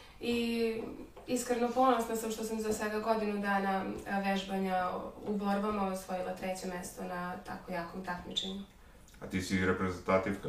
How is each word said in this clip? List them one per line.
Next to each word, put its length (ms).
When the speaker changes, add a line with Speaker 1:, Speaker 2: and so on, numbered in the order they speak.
Speaker 1:
i 540
iskreno 480
ponosna 420
sam 140
što 140
sam 160
za 120
svega 280
godinu 400
dana, 440
e, 140
vežbanja 600
u 100
borbama 520
osvojila 460
treće 320
mesto 380
na 320
tako 360
jakom 320
takmičenju. 580
Speaker 2:
A 60
ti 160
si 240
reprezentativka, 840